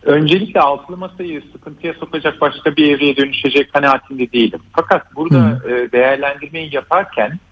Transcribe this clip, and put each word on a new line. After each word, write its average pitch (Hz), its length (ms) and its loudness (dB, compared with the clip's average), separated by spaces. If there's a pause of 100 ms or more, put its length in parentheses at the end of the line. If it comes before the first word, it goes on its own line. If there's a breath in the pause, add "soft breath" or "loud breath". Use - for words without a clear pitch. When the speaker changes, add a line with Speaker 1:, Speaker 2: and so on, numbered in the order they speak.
Speaker 1:
Öncelikle 160 580 2
altılı 143 360 0
masayı 175 460 -12 (100)
sıkıntıya 156 420 -12
sokacak 156 460 -6
başka 147 360 -2
bir 151 140 4
evreye 139 260 2
dönüşecek 139 560 0
kanaatinde 135 600 0
değilim. 120 280 0 (120)
Fakat - 440 -2
burada, 127 480 2
Speaker 2:
Hı. - 60 -4
Speaker 1:
e, 123 220 -2
değerlendirmeyi 143 800 -2
yaparken 143 640 -2 (140)